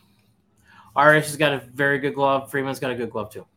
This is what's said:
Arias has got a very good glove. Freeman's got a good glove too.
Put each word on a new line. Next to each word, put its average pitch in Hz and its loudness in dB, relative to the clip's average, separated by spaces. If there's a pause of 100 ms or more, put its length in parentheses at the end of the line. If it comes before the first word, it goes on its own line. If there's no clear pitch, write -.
(960)
Arias 151 6
has 147 -8
got 147 2
a 135 -4 (140)
very 139 0
good 139 -4
glove. 139 0
Freeman's 135 -4
got 131 -4
a - -8
good 117 -8
glove 107 -8
too. 95 -18 (100)